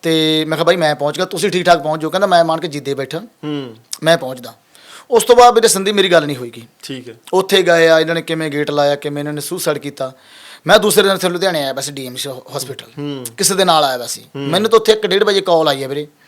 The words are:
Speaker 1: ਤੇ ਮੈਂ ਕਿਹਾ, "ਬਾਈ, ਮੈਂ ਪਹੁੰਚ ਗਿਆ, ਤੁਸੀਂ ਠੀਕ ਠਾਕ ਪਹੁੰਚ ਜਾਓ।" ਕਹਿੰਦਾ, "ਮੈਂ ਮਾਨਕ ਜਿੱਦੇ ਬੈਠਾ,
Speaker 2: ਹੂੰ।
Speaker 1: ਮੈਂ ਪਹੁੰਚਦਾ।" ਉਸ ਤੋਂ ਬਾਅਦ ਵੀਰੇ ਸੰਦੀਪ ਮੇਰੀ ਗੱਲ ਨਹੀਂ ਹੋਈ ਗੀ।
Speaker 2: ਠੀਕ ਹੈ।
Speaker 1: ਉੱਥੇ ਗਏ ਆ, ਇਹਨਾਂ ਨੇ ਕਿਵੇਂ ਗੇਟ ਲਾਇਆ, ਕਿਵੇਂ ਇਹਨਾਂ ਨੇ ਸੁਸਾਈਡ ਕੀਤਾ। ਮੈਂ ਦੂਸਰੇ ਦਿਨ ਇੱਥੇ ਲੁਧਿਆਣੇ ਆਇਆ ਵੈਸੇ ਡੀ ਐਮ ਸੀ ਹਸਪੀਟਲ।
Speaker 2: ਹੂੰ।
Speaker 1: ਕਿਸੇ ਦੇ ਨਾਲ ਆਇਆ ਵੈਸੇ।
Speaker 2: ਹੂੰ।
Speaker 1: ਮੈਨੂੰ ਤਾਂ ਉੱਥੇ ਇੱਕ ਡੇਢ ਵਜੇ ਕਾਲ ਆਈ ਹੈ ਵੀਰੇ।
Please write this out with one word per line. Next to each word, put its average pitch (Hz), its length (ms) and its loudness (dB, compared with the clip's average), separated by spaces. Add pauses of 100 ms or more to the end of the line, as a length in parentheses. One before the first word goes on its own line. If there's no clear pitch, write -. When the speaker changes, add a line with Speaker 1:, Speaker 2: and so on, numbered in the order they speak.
Speaker 1:
ਤੇ 156 440 0
ਮੈਂ 156 120 -4
ਕਿਹਾ, 165 80 0
"ਬਾਈ, 175 100 4
ਮੈਂ 156 200 0
ਪਹੁੰਚ 147 220 -4
ਗਿਆ, 185 80 -2
ਤੁਸੀਂ 185 240 -4
ਠੀਕ 175 160 -2
ਠਾਕ 170 180 4
ਪਹੁੰਚ 156 180 -4
ਜਾਓ।" 160 80 -4
ਕਹਿੰਦਾ, 190 180 0
"ਮੈਂ 170 180 4
ਮਾਨਕ 160 200 -4
ਜਿੱਦੇ 143 280 -8
ਬੈਠਾ, 135 260 -8
Speaker 2:
ਹੂੰ। 147 560 -12 (280)
Speaker 1:
ਮੈਂ 165 140 4
ਪਹੁੰਚਦਾ।" 123 360 -12 (580)
ਉਸ 226 120 4
ਤੋਂ 240 120 6
ਬਾਅਦ 240 200 8
ਵੀਰੇ 220 120 4
ਸੰਦੀਪ 196 280 0
ਮੇਰੀ 190 160 2
ਗੱਲ 165 140 4
ਨਹੀਂ 143 120 -6
ਹੋਈ 120 120 -12
ਗੀ। 117 180 -20 (160)
Speaker 2:
ਠੀਕ 127 260 -14
ਹੈ। 113 40 -20 (200)
Speaker 1:
ਉੱਥੇ 190 280 2
ਗਏ 170 260 4
ਆ, 160 120 6
ਇਹਨਾਂ 160 160 0
ਨੇ 165 60 -4
ਕਿਵੇਂ 160 280 -6
ਗੇਟ 147 220 -4
ਲਾਇਆ, 143 240 0
ਕਿਵੇਂ 143 260 -8
ਇਹਨਾਂ 147 120 -8
ਨੇ 147 80 -8
ਸੁਸਾਈਡ 165 360 -4
ਕੀਤਾ। 139 340 -10 (560)
ਮੈਂ 185 120 8
ਦੂਸਰੇ 202 240 2
ਦਿਨ 196 80 2
ਇੱਥੇ 185 180 -2
ਲੁਧਿਆਣੇ 175 340 -2
ਆਇਆ 135 100 -4
ਵੈਸੇ 135 180 -8
ਡੀ 135 160 -12
ਐਮ 123 80 -14
ਸੀ 139 140 -10 (280)
ਹਸਪੀਟਲ। 131 280 -10 (120)
Speaker 2:
ਹੂੰ। 143 280 -10 (120)
Speaker 1:
ਕਿਸੇ 190 180 -2
ਦੇ 185 100 2
ਨਾਲ 160 180 4
ਆਇਆ 131 140 -2
ਵੈਸੇ। 117 240 -10
Speaker 2:
ਹੂੰ। - 200 -14
Speaker 1:
ਮੈਨੂੰ 185 300 -2
ਤਾਂ 226 80 6
ਉੱਥੇ 220 120 0
ਇੱਕ 214 160 0
ਡੇਢ 196 160 0
ਵਜੇ 196 180 0
ਕਾਲ 165 260 2
ਆਈ 135 160 -2
ਹੈ 135 40 -8
ਵੀਰੇ। 147 200 -8 (200)